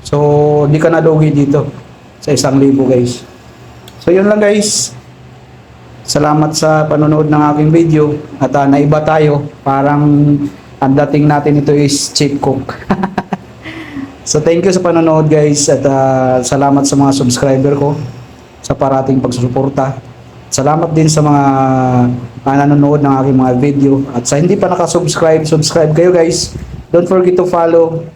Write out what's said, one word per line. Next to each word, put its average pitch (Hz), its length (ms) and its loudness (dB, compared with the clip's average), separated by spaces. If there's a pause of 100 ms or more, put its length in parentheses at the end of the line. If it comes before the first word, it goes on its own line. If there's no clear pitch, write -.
So, 147 640 2
di 151 80 2
ka 165 140 2
nalugi 156 400 2
dito 143 340 0 (540)
sa 147 160 -2
isang 135 240 0
libo, 135 260 2
guys. 123 380 0 (800)
So, 170 80 0
yun 190 180 2
lang, 214 80 2
guys. 208 560 0 (1120)
Salamat 151 480 0
sa 156 320 0
panonood 151 400 0
ng 151 160 2 (140)
aking 151 180 2
video. 160 300 2 (340)
At, 127 160 -4
ah, 139 160 2
naiba 151 320 2
tayo. 151 460 0 (180)
Parang 139 380 0 (760)
ang 135 160 0 (140)
dating 147 180 0
natin 147 380 2
ito 147 80 0
is 143 400 0
cheap 143 320 -2
cook. - 320 -4 (160)
<laughs> 190 160 -2 (1200)
So, 151 160 -2
thank 170 240 0
you 190 80 2
sa 180 80 0
panonood, 160 500 2
guys. 151 400 2
At, 127 160 0
ah, 131 560 0
salamat 139 400 0
sa 139 160 0
mga 139 160 2
subscriber 135 640 0
ko 143 160 -2 (680)
sa 139 80 -6
parating 135 480 0
pagsusuporta. 131 720 -2 (560)
Salamat 156 400 -2
din 160 160 2
sa 156 160 2
mga, 147 220 2 (1000)
ah, 135 140 -2 (100)
nanonood 143 400 2
ng 139 160 2
aking 135 160 2
mga 127 240 2
video. 139 320 2 (240)
At 123 80 -6
sa 143 160 0
hindi 185 160 2
pa 185 120 -2
nakasubscribe, 160 760 0
subscribe 156 480 0
kayo, 170 160 2
guys. 165 480 0 (320)
Don't 175 160 2
forget 180 320 2
to 180 80 0
follow 165 560 0 (140)